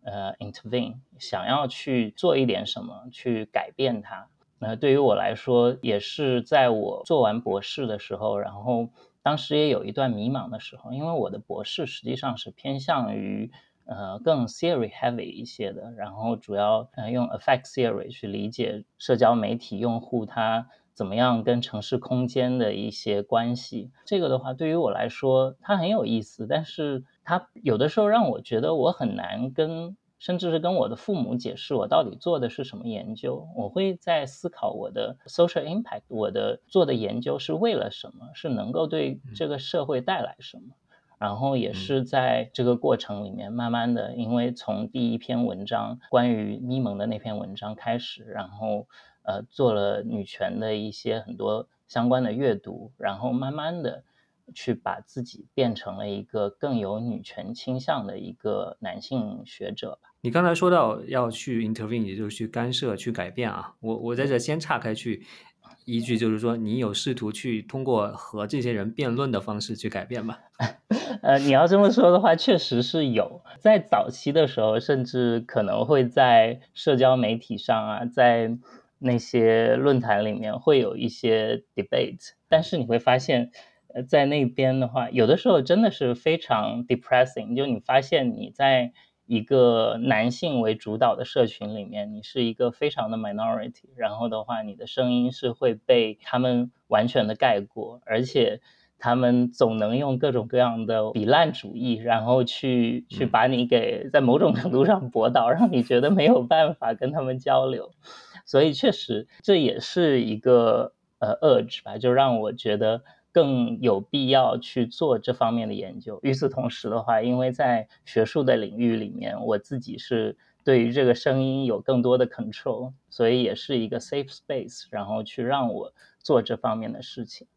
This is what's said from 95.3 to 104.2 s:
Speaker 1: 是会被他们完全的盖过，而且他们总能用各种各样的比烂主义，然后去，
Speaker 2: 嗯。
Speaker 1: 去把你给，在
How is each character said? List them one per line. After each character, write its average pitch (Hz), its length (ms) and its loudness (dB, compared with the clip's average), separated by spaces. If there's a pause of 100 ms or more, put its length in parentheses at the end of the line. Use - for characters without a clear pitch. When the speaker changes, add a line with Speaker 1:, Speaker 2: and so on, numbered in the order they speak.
Speaker 1:
是 127 180 -2
会 117 240 0
被 110 480 2
他 - 160 -2
们 123 320 0 (160)
完 110 220 2
全 117 180 2
的 107 80 -2
盖 110 260 2
过， 113 460 -10
而 110 160 0
且 120 380 0 (400)
他 120 140 2
们 123 380 4
总 110 240 2
能 110 200 0
用 135 220 0
各 139 140 2
种 117 160 -2
各 123 100 0
样 117 260 2
的 110 280 0
比 107 120 -2
烂 147 280 4
主 110 240 -12
义， 123 180 0
然 113 300 0
后 127 180 4
去， 123 640 0
Speaker 2:
嗯。 - 60 -16
Speaker 1:
去 131 120 -2
把 117 200 4
你 123 180 2
给， 113 460 0
在 147 100 4